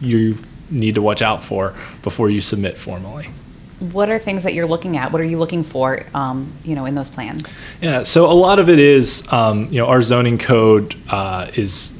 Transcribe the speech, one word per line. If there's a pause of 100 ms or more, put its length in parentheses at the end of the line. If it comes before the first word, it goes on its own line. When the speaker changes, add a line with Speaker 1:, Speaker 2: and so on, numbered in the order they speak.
Speaker 1:
you (320)
need
to
watch
out
for (280)
before
you
submit
formally." (680)
Speaker 2:
What
are
things
that
you're
looking
at?
What
are
you
looking
for, (100)
um, (140)
you
know,
in
those
plans? (240)
Speaker 1:
Yeah,
so
a
lot
of
it
is,
um,
you
know,
our
zoning
code, (160)
uh,
is